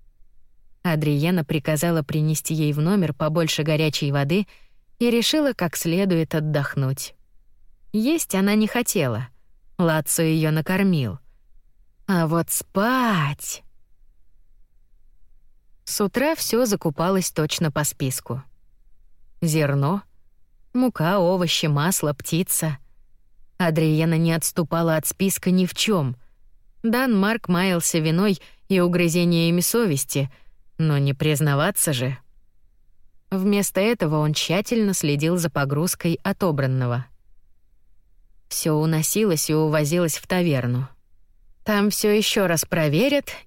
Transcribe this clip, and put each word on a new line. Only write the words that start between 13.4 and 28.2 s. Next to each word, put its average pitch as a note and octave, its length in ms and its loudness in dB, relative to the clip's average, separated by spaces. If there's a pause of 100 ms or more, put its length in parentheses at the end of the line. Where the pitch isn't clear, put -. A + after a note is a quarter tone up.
С - 160 -6
утра C4 340 -2
все B3 320 0
закупалось F#3 640 -2
точно D#3 400 -2
по - 140 -2
списку. C3 580 -6 (1000)
Зерно, D3+ 600 0 (720)
мука, G#3 460 0
овощи, F3+ 480 0
масло, D3 460 0
птица. D#3+ 680 -4 (800)
Адриена D#3+ 600 2
не E3 140 2
отступала E3 640 -2
от D3+ 100 -4
списка - 440 -2
ни F#3 160 2
в - 80 -8
чем. D3 420 -2 (640)
Данмарк A3+ 640 0
маялся F3 500 0
виной E3+ 400 2 (300)